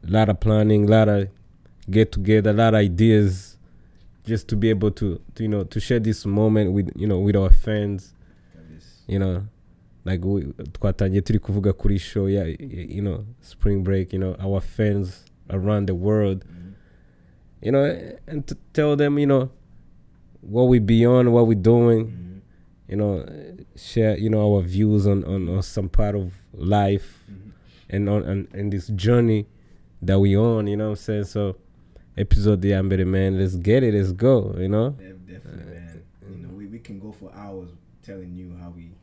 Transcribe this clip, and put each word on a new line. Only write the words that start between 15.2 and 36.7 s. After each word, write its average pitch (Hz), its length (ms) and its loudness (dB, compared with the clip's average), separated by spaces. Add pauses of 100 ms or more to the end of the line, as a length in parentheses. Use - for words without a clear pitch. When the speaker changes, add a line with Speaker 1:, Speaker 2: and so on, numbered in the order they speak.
Speaker 1:
around 101 380 -2
the 92 80 -2
world, 98 500 -2
Speaker 2:
Mm-hmm. 87 240 -20 (920)
Speaker 1:
you 107 100 -4
know, 139 420 -2 (140)
and 147 200 -10
to - 80 -10 (180)
tell 151 240 0
them, 147 200 0
you 147 100 2
know, 131 220 2 (920)
what 113 220 0
we 127 160 6
beyond, 117 520 4
what 117 160 6
we 113 80 4
doing, 113 520 4
Speaker 2:
Mm-hmm. 90 320 -16 (500)
Speaker 1:
you 95 80 -8
know, 101 280 -2 (500)
share, 110 420 -2
you 107 120 -2
know, 104 260 2
our 98 60 2
views 101 460 2
on, 98 160 2
on, 92 260 -4
on 95 140 -2
some 98 260 -6
part 104 260 0
of 92 180 -6 (200)
life 98 800 0
Speaker 2:
Mm-hmm. 98 180 -20 (460)
Speaker 1:
and 101 140 -2
on, 104 200 0
on, 98 240 -4
and 101 200 -6
this 95 140 -8
journey 110 580 2 (560)
that 95 180 2
we 98 180 4
on, 110 300 2
you 101 100 -4
know 107 120 -4
what 104 100 -6
I'm - 60 -20
saying? 104 200 -4
So, 98 300 -6 (640)
episode 98 480 2
ya 98 180 2
mbere, 95 220 0
man, 95 340 0
let's 95 160 -2
get 104 280 2
it, 113 100 0
let's 95 180 0
go, 101 480 0
you 92 80 -4
know? 110 240 0
Speaker 2:
Def-, 95 340 -18
definitely, 87 520 -20
Speaker 1:
Uh, - 20 -18
Speaker 2:
man. 82 240 -20 (280)
You 92 60 -18 (100)
know, 87 100 -18
we, 101 100 -18
we 113 120 -18